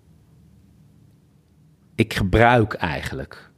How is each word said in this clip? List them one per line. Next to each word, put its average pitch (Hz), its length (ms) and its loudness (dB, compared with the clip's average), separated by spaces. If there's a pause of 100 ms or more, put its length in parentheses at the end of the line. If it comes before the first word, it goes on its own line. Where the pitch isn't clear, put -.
(1900)
ik - 200 -2
gebruik 110 580 2
eigenlijk - 840 -10